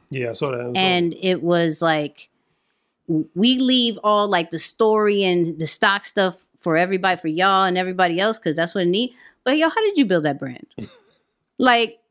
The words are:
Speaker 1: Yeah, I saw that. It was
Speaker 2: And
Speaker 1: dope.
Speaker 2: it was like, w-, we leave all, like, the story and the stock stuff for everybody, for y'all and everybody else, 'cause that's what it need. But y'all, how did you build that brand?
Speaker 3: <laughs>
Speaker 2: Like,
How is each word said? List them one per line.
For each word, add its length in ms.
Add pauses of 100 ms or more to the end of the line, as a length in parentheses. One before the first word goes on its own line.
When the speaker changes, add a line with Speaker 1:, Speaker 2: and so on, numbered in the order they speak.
(100)
Speaker 1:
Yeah, 200
I 40
saw 180
that. 80
It 80
was 80
Speaker 2:
And 360
Speaker 1:
dope. 120
Speaker 2:
it 180
was 400
like, 460 (800)
w-, 260
we 240
leave 460
all, 240
like, 240
the 80
story 640
and 340
the 80
stock 380
stuff 420 (140)
for 160
everybody, 440
for 80
y'all 360
and 120
everybody 440
else, 180
'cause 160
that's 200
what 100
it 40
need. 240 (320)
But 140
y'all, 120
how 100
did 180
you 60
build 220
that 120
brand? 280 (120)
Speaker 3:
<laughs> 100 (720)
Speaker 2:
Like, 400 (120)